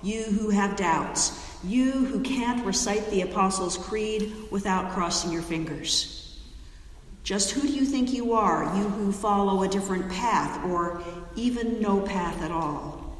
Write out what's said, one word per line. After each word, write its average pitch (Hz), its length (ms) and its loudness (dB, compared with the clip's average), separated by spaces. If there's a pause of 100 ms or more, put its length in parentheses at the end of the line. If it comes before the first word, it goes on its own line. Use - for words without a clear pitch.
You 220 180 -2
who 214 280 0
have 202 260 2
doubts, 160 560 2 (320)
you 254 260 4 (140)
who - 160 0
can't 240 440 0
recite 208 460 0
the 190 120 2
Apostles' 185 560 2
Creed 214 540 -2 (200)
without 190 400 0
crossing 170 400 0
your 165 100 -2
fingers. - 800 -2 (1040)
Just 196 280 0
who 285 100 0
do - 100 2
you 269 140 2
think 254 260 2
you 233 220 0
are, 170 300 4 (120)
you 202 80 4
who 202 260 0
follow 196 520 4
a 190 60 2
different 190 420 0
path 202 560 0
or 175 360 0 (320)
even 226 460 0
no 196 220 4
path 180 380 -2
at 160 120 -2
all? 151 480 -4 (200)